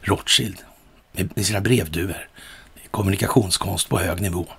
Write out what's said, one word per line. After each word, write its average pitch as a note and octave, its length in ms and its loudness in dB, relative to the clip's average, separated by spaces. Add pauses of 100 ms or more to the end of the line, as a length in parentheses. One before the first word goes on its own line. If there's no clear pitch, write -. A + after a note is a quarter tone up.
Rothschild - 560 0 (540)
med, - 240 -2
med G2+ 100 0
sina G2+ 160 0
brevduvor. F#2+ 680 0 (600)
Kommunikationskonst G2 960 2
på - 100 2
hög F2+ 220 0
nivå. F2 260 -2 (120)